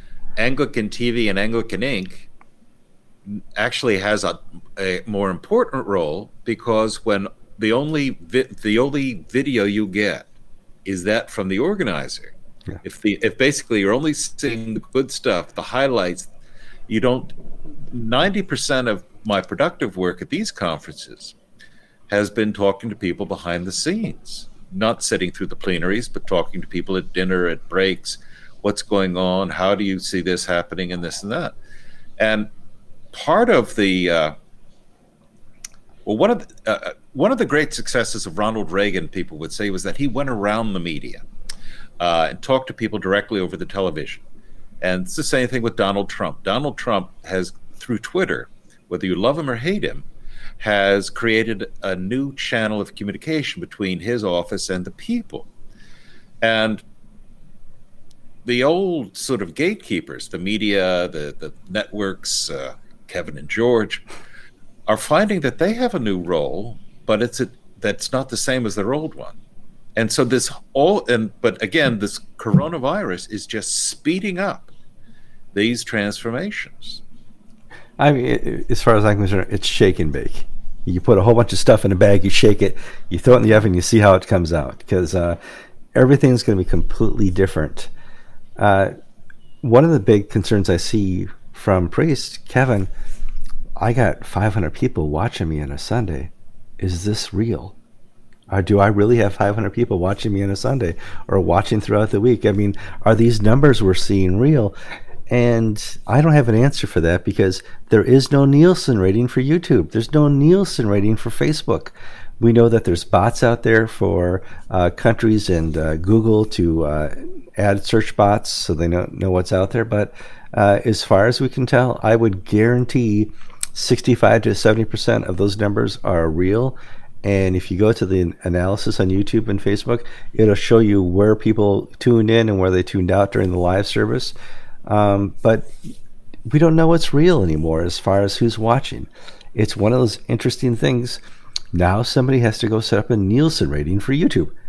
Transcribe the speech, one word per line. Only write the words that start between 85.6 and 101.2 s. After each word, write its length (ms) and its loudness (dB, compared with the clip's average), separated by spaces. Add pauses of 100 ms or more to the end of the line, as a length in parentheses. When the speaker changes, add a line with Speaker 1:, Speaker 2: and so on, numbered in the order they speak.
Speaker 2:
everything's 480 6
gonna 140 2
be 80 2
completely 640 4
different. 600 0 (640)
Uh, 360 4 (680)
one 240 6
of 60 4
the 100 4
big 300 4
concerns 400 2
I 80 4
see 480 0 (260)
from 380 2
priests, 480 -2 (100)
"Kevin, 400 2 (880)
I 160 2
got 320 2
five 300 0
hundred 180 -2
people 380 -2
watching 380 -2
me 120 -2
on 100 -6
a 80 -8
Sunday. 520 -4 (480)
Is 260 -4
this 300 -4
real? 420 -4 (720)
Or 120 2
do 180 4
I 60 6
really 320 4
have 160 2
five 200 2
hundred 200 -4
people 240 0
watching 340 -2
me 100 0
on 80 -2
a 60 -2
Sunday 400 -2 (320)